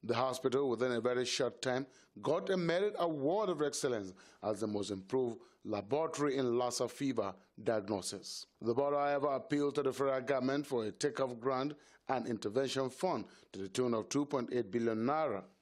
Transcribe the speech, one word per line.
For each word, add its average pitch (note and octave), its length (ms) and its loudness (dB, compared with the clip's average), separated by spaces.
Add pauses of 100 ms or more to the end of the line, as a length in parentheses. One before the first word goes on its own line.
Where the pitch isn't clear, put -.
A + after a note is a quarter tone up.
The A2+ 100 0
hospital, C3 560 2
within B2 220 2
a A#2 100 0
very B2 240 2
short B2 360 -2
time, C3 260 0 (340)
got F3+ 280 0
a F#3+ 80 2
merit F#3 420 2
award E3+ 500 0
of D#3 120 0
excellence B2 520 -2 (300)
as G#2 160 -2
the A2 80 0
most G2+ 240 -2
improved A2+ 480 -2 (240)
laboratory C#3 760 0
in B2 220 2
Lassa B2 300 0
fever A2+ 440 -2 (300)
diagnosis. G2+ 800 -2 (160)
The A#2 120 0
board, C#3+ 200 2
however, C#3+ 340 2
appealed C#3 480 0
to D3 80 2
the C3 100 2
federal C3+ 280 2
government C3+ 460 0
for A#2 180 0
a G#2 60 -2
takeoff C3+ 480 -2
grant C3+ 340 0 (360)
and B2+ 180 0
intervention B2 640 0
fund C3+ 360 -2 (280)
to F#2+ 60 -8
the G2 100 -4
tune B2 240 2
of A2 160 -2
two C#3+ 160 2
point B2+ 260 -2
eight A#2 180 0
billion A2+ 280 2
naira B2 460 0 (180)